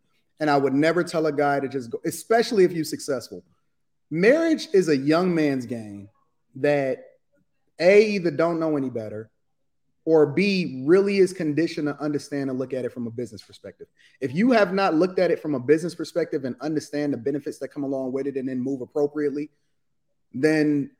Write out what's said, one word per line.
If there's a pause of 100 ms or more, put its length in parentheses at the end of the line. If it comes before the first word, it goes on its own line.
(400)
And
I
would
never
tell
a
guy
to
just
go,
especially
if
you're
successful. (680)
Marriage
is
a
young
man's
game (480)
that (760)
A,
either
don't
know
any
better, (760)
or
B,
really
is
conditioned
to
understand
and
look
at
it
from
a
business
perspective. (340)
If
you
have
not
looked
at
it
from
a
business
perspective
and
understand
the
benefits
that
come
along
with
it
and
then
move
appropriately, (840)
then